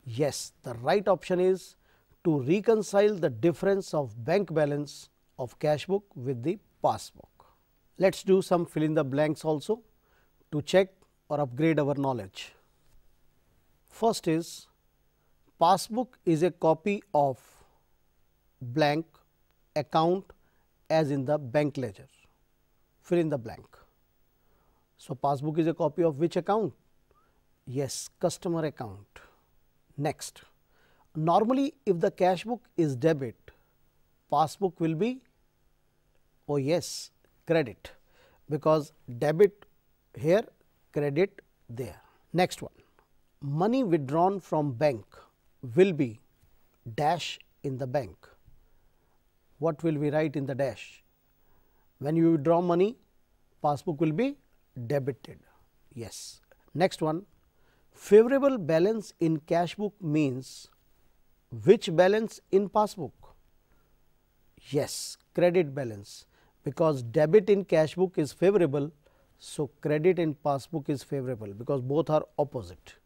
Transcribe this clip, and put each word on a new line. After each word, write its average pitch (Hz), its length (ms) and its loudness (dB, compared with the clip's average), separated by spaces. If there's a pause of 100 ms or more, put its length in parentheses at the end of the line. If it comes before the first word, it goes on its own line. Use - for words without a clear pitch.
Yes, 127 480 -6 (100)
the 123 120 -12
right 156 320 0
option 180 340 0
is 185 360 0 (480)
to 151 180 2
reconcile 208 720 2
the 160 160 -2
difference 175 640 0
of 117 300 -6
bank 175 280 0
balance 147 580 -2 (280)
of - 200 -10
cash 151 280 -2
book 196 180 -4 (100)
with 123 280 -6
the 185 160 -4 (240)
passbook. - 460 -4 (680)
Let's 185 240 2
do 190 200 4
some 170 240 0
fill 156 160 -4
in 156 120 0
the 156 100 2
blanks 147 400 -2
also 156 380 -2 (680)
to 147 120 -4
check 185 260 2 (400)
or 147 120 -2
upgrade 147 380 2
our 143 160 0
knowledge. 131 580 -6 (1400)
First - 380 -2
is, 165 400 -4 (920)
passbook 196 640 0
is 160 180 2
a 175 80 4
copy 165 520 0 (120)
of 143 240 2 (1200)
blank 147 460 0 (720)
account 170 480 0 (680)
as 160 200 2
in 139 140 -2
the 147 140 0
bank 143 380 -2
ledger. 127 320 -10 (960)
Fill 175 160 0
in 160 100 2
the 143 100 -2
blank. - 280 -12 (1300)
So, - 180 -12
passbook 143 440 -2
is 160 80 2
a 160 80 0
copy 160 280 -2
of 156 160 2
which 170 180 -2
account? 196 360 0 (960)
Yes, 131 420 -8 (100)
customer 165 460 -4
account. 104 560 -10 (760)
Next, - 460 -8 (720)
normally 214 600 2 (100)
if 175 160 2
the 196 100 2
cash 180 340 2
book 226 180 -6 (140)
is 147 200 0
debit, 135 400 0 (920)
passbook 160 500 0
will 160 140 0
be, 240 260 -2 (1300)
oh 147 80 -2
yes, 143 540 -4 (360)
credit, 156 440 -2 (580)
because 151 440 0 (260)
debit 160 480 2 (500)
here, 170 280 2 (480)
credit 151 500 -2 (260)
there. 117 320 -12 (320)
Next 170 300 -2
one, - 100 -16 (720)
money 190 420 0
withdrawn 170 560 0
from 151 320 -2
bank 117 320 -2 (720)
will 190 180 6
be 127 280 -4 (720)
dash 151 440 -2 (240)
in 135 140 -6
the 127 100 -8
bank. 123 300 -6 (1400)
What 156 240 -4
will 160 160 -2
we 147 120 0
write 156 260 -2
in 135 100 -4
the 139 80 -6
dash? 120 500 -6 (920)
When 147 180 -2
you 165 160 6
withdraw 165 300 4
money, 180 340 2 (640)
passbook 147 380 -4
will 160 120 2
be 262 240 -2 (500)
debited. 135 520 -6 (560)
Yes. - 460 -16 (340)
Next 170 280 0
one, 160 240 -2 (680)
favorable 247 640 6
balance 180 640 0
in 160 200 2
cash 170 360 -2
book 208 240 -6
means 147 680 -2 (960)
which 190 300 6
balance 196 460 2 (100)
in 196 180 2
passbook? - 680 -4 (1400)
Yes, - 480 -6 (160)
credit 170 400 2
balance, 110 520 -10 (380)
because 147 380 0
debit 156 480 4
in 196 140 4
cash 156 300 2
book 180 220 -2
is 151 160 -2
favorable, 151 580 2 (480)
so - 300 -8 (120)
credit 160 380 2
in 156 160 0
passbook 143 540 -4
is 143 160 -4
favorable, 123 480 -8
because 123 300 -4
both 143 280 0
are 151 140 2 (140)
opposite. 113 560 -6 (100)